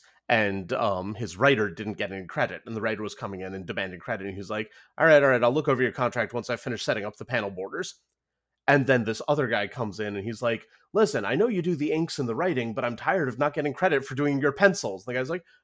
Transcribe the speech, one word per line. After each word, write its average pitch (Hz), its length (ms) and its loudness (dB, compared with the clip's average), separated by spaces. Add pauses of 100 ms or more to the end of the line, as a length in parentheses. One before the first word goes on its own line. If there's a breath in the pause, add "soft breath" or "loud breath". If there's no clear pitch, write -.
(300 soft breath)
and, 101 440 2
um, 101 420 0
his 90 220 -8
writer 110 340 4
didn't 101 240 -8
get 101 180 -4
any 95 140 -8
credit, 113 380 -4
and 113 100 -8
the 107 60 -4
writer 107 220 -2
was 101 120 -8
coming 98 260 -10
in 95 140 -8
and 95 120 -8
demanding 95 340 -6
credit, 101 260 -6
and 95 80 -8
he 98 40 -10
was 92 120 -12
like, 107 200 -6 (260 soft breath)
"All 151 100 4
right, 147 160 10
all 139 60 6
right, 120 140 4
I'll 123 100 4
look 147 160 0
over 127 140 2
your 113 100 0
contract 117 400 -2
once 117 160 -6
I 120 80 -2
finish 120 260 -6
setting 110 220 -2
up 107 120 -8
the 110 80 -12
panel 110 260 -2
borders." 98 440 -8 (720)
And 139 180 6
then 123 200 4
this 110 220 -4
other 147 200 2
guy 107 200 0
comes 104 320 -6
in 104 180 -4
and 98 80 -6
he's 113 160 -8
like, 117 260 -2 (260 soft breath)
"Listen, 147 320 2
I 113 100 0
know 202 120 2
you 196 140 0
do 170 140 0
the 147 160 -2
inks 160 280 -2
and 127 80 -2
the 113 80 -2
writing, 123 380 -2
but 120 120 -4
I'm 120 120 -2
tired 160 320 0
of 117 100 -10
not 147 140 2
getting 147 200 -2
credit 160 320 2
for 131 100 -10
doing 143 260 0
your 139 100 4
pencils." 139 560 2
And 123 80 -6
the 127 40 0
guy's 131 100 -4
like, 175 140 -6 (200 soft breath)